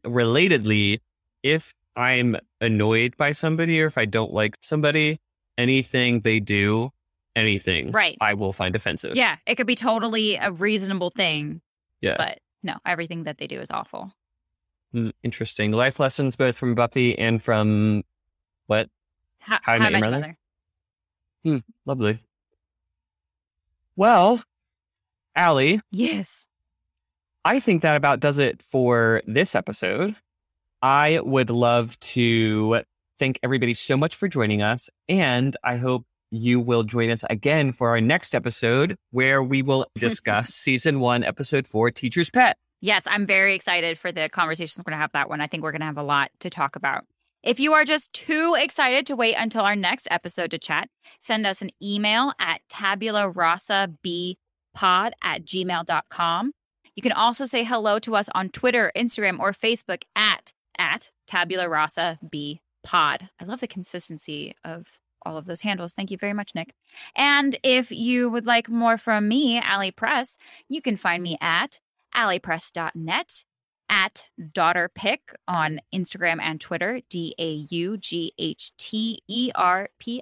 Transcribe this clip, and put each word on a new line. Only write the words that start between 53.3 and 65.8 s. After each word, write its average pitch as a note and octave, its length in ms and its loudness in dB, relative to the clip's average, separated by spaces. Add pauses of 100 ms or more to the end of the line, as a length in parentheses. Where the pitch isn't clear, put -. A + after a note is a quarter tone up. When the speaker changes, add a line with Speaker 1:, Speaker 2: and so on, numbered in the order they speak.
Speaker 2:
b F3 360 -6 (360)
pod F#3+ 480 2
at D#3+ 240 -4
gmail F3+ 400 -4
dot D#3+ 240 -2
com. F3 420 -2 (440)
You G3+ 80 -14
can A#3 100 0
also A#3+ 320 0
say A#3+ 180 -2
hello A3 360 0
to A3 160 -4
us G3+ 200 0
on F#3 140 -2
Twitter, A#3+ 460 0
Instagram, G#3 440 -2
or F#3+ 120 0
Facebook A3 520 -4 (120)
at, G#3 380 0 (240)
at E3+ 320 -2 (160)
Tabula F3+ 420 -2
Rasa D#3+ 520 -2 (100)
B D3 320 -10 (220)
Pod. D#3+ 460 0 (120)
I F3 40 -16
love A3 160 -10
the - 60 -8
consistency D#3+ 840 -12 (100)
of E3+ 220 -14 (400)
all D#3+ 120 -10
of D#3 80 -14
those E3+ 160 -8
handles. F3+ 320 -6